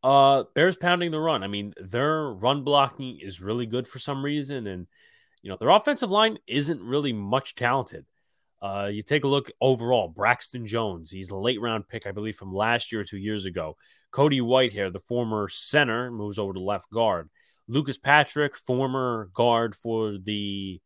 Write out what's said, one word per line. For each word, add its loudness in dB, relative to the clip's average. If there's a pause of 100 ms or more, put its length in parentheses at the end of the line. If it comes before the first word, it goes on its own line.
uh, 8 (100)
Bears 4
pounding 2
the -4
run. 0
I -6
mean, -6
their -2
run 0
blocking 2
is -12
really -2
good -4
for -14
some -6
reason. -4
And, -8 (560)
you -12
know, -6
their 2
offensive 2
line 2
isn't -2
really -2
much -2
talented. -2 (560)
Uh, -4
you -6
take 0
a 0
look 0 (120)
overall, 4
Braxton -2
Jones, -4
he's -10
a -8
late 0
round -4
pick, -10
I -8
believe, -6
from -12
last 0
year -4
or -6
two -10
years -6
ago. -6 (320)
Cody 2
Whitehair, 2
the -8
former -2
center, 0
moves -6
over -4
to -8
left -4
guard. 0 (380)
Lucas -2
Patrick, 4
former -2
guard 2
for -4
the -6